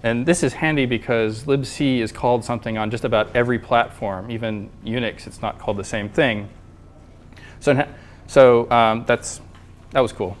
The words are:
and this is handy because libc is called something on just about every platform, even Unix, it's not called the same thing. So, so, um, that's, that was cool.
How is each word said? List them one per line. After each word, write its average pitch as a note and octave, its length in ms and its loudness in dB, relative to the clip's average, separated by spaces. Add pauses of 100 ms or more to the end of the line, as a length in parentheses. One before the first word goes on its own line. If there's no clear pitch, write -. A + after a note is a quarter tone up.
and A#2 220 0
this E3+ 180 2
is C3 100 0
handy D3+ 320 0
because A2+ 600 -2
libc C3+ 540 0
is A2 120 -2
called A#2+ 320 0
something A2+ 340 -6
on G#2+ 140 -2
just A#2+ 140 -6
about A2 300 0
every A#2+ 240 2
platform, A2 720 -2
even A2 380 -6 (140)
Unix, A2+ 440 -6
it's - 140 -16
not G#2+ 180 -6
called G#2 180 -4
the G2 60 -6
same G#2 260 -6
thing. G#2+ 400 0 (1080)
So, C#3+ 280 2 (400)
so, B2 440 6
um, A#2 340 4
that's, - 340 -2 (520)
that C3+ 100 2
was A#2 100 0
cool. F#2+ 280 -6